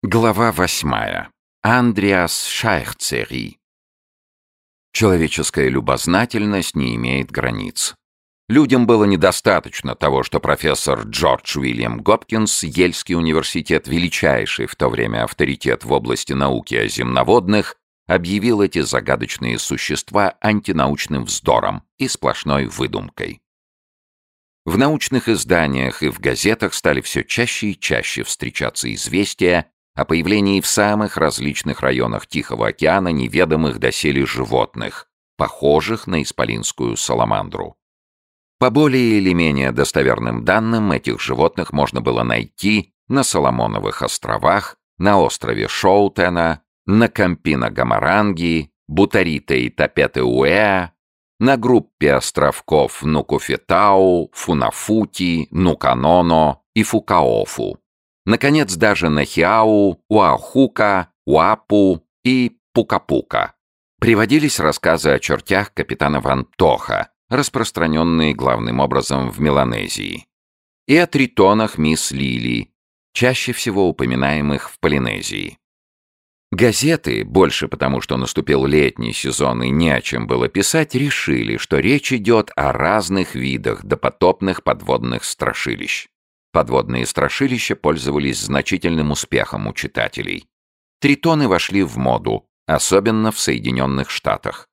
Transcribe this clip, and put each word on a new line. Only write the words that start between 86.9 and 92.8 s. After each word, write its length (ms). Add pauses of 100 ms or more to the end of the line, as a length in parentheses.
страшилища 720
пользовались 640
значительным 720
успехом 560
у 40
читателей. 760 (520)
Тритоны 460
вошли 380
в 120
моду, 520 (180)
особенно 640